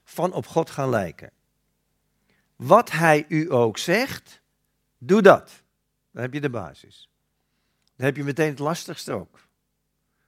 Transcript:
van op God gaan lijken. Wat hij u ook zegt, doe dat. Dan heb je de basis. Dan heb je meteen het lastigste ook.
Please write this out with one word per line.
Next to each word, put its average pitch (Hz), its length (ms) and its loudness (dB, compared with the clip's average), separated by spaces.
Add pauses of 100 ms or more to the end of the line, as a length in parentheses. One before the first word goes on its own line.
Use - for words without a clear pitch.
van 175 280 -2
op 151 140 -6
God - 240 -2
gaan 135 200 -4
lijken. 98 400 -4 (1300)
Wat 190 340 4
hij 156 380 2
u 160 240 -2
ook 120 260 2
zegt, - 640 -6 (580)
doe 180 240 2
dat. - 400 4 (500)
Dan 117 100 -12
heb 127 100 -10
je 147 80 -10
de 143 100 -4
basis. 90 600 -16 (840)
Dan 127 100 -2
heb 143 100 -2
je 147 80 -8
meteen 143 240 -2
het 139 100 -10
lastigste 156 540 -8
ook. 98 280 -10 (880)